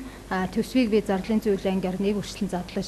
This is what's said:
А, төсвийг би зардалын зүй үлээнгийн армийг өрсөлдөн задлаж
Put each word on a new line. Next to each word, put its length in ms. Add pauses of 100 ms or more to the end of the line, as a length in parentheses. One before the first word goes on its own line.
(300)
А, 160
төсвийг 460
би 100
зардалын 400
зүй 160
үлээнгийн 320
армийг 320
өрсөлдөн 320
задлаж 340